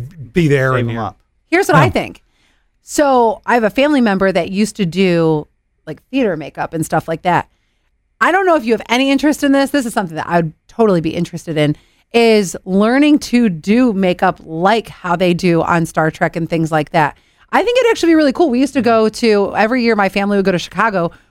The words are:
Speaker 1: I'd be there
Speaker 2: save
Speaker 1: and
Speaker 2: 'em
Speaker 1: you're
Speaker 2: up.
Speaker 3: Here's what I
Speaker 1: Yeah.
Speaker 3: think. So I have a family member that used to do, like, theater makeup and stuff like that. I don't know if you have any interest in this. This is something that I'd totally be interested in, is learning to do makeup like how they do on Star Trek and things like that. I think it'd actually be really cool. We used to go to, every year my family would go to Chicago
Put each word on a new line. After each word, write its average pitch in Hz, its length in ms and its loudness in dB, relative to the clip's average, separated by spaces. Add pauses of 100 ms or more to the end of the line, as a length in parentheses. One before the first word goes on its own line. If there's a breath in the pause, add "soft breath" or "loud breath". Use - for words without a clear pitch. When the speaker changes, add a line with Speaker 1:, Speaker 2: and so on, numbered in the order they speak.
(120)
Speaker 1:
I'd 139 200 -18
be 170 140 0
there 135 240 2
Speaker 2:
save 127 120 0
Speaker 1:
and 117 80 -4
Speaker 2:
'em 117 40 -6
Speaker 1:
you're 113 100 -6
Speaker 2:
up. 95 140 -10 (280)
Speaker 3:
Here's 381 200 0
what 359 100 0
I 254 100 4
Speaker 1:
Yeah. - 40 0
Speaker 3:
think. - 320 -6 (600)
So 254 640 0
I 220 80 0
have 233 100 0
a 202 60 0
family 277 300 2
member 196 320 0
that 175 180 -2
used 208 260 -2
to 202 100 -2
do, 165 600 0 (400)
like, 156 240 -14
theater 233 260 -2
makeup 151 380 -10
and 160 100 -4
stuff 160 240 -4
like 165 140 -6
that. 170 260 0 (720)
I 294 120 2
don't 381 140 0
know 330 100 2
if 240 80 -2
you 233 80 0
have 214 160 -2
any 262 220 0
interest 277 320 0
in 277 100 2
this. 277 180 2
This 277 160 -2
is 226 60 -8
something 170 240 -6
that 143 120 -8
I'd 170 240 0 (160)
totally 202 320 0
be 156 140 -4
interested 170 420 -6
in, 151 200 0 (360 soft breath)
is 220 520 2
learning 240 540 2
to 240 300 0
do 208 440 0
makeup 180 520 0
like 175 440 -2
how 180 280 -6
they 180 180 2
do 170 280 2
on 170 240 0
Star 160 240 -2
Trek 165 260 -4
and 170 120 -6
things 160 220 -2
like 156 200 -2
that. 151 260 0 (380 soft breath)
I 262 80 4
think 480 160 0
it'd 466 120 2
actually 339 220 2
be - 20 6
really 311 180 2
cool. 339 160 0
We 240 120 0
used 269 140 -2
to 269 80 0
go 220 260 2
to, 214 480 0
every 220 260 0
year 226 120 2
my 202 140 0
family 202 300 -2
would 196 80 0
go 196 60 0
to 175 60 0
Chicago 185 520 -2 (200 soft breath)